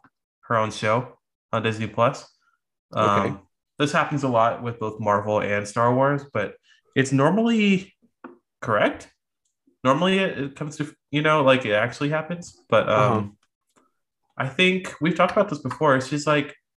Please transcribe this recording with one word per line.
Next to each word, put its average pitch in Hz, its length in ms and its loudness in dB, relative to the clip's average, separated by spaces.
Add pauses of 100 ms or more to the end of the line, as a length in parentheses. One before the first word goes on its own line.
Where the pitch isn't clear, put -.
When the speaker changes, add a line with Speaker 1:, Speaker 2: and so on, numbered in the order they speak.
(420)
Speaker 1:
her 120 140 -2
own 110 140 0
show 117 480 -2 (340)
on 113 100 -2
Disney 110 240 -2
Plus. 117 400 -2 (640)
Um, 107 160 0
Speaker 2:
Okay. 101 260 0 (440)
Speaker 1:
this 147 140 0
happens 147 320 0
a 135 40 0
lot 113 340 2
with 120 180 -8
both 107 200 -8
Marvel 104 400 0
and 104 280 -2
Star 120 260 2
Wars, 139 380 2
but 98 220 -4 (420)
it's 131 160 2
normally 196 840 2 (640)
correct. 113 480 -2 (760)
Normally 170 340 2
it, 190 200 -2
it 139 180 -10
comes 147 220 -10
to, 147 160 -8 (160)
you 147 120 0
know, 156 200 4
like, 131 220 4
it 107 80 -2
actually 123 380 0
happens. 156 480 -8 (100)
But, 104 200 4
um, 107 240 4
Speaker 2:
Uh-huh. 104 160 -2 (1120)
Speaker 1:
I 131 80 -4
think 185 520 0
we've 165 160 0
talked 180 160 2
about 202 160 2
this 147 120 -8
before. 135 400 0
She's, 147 260 -6
like, 147 280 0 (220)